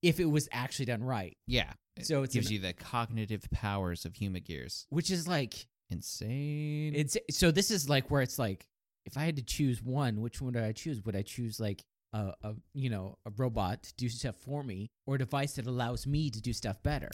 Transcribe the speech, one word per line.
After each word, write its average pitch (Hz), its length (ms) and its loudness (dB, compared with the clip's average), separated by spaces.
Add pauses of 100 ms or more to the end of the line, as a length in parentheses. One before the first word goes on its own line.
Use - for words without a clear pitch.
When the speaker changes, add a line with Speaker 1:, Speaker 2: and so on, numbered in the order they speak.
Speaker 1:
if 175 160 6
it 180 60 6
was 151 260 4
actually 123 340 -2
done 113 180 0
right. 113 320 -2 (120)
Speaker 2:
Yeah. 110 260 2 (220)
It - 100 -10
Speaker 1:
So 139 180 4
it's 127 100 -2
Speaker 2:
gives 110 140 2
Speaker 1:
an 104 60 2
Speaker 2:
you 104 60 0
the 92 140 -2
cognitive 110 760 -2
powers 95 540 0
of 82 80 -8
Humagears. 85 760 -6
Speaker 1:
Which 165 220 0
is, 170 160 0
like, 143 400 -2 (220)
Speaker 2:
Insane. 147 1040 -2
Speaker 1:
it's, 151 220 2 (140)
so 165 200 6
this 190 200 4
is, 160 180 2
like, 135 220 4
where 143 100 6
it's - 180 0
like, 110 280 0 (380)
if - 120 -8
I 147 80 0
had 165 120 2
to 131 60 -2
choose 127 380 2
one, 127 400 2
which 120 200 -4
one 127 120 -2
would 117 100 2
I 110 100 2
choose? 127 320 -4
Would 104 100 0
I 101 80 2
choose, 113 380 -4
like, 104 220 -2 (300)
a, 104 280 -2
a, 107 140 -6 (180)
you 131 160 0
know, 98 360 -4
a 113 60 -8
robot 110 520 0
to - 120 -16
do 123 140 -2
stuff 120 280 -4
for 139 260 -6
me 104 280 -6 (140)
or 135 100 0
a 131 40 2
device 139 360 0
that 120 120 -4
allows 123 400 -2
me 147 220 2
to 110 120 -6
do 120 120 0
stuff - 300 -4
better? 143 300 0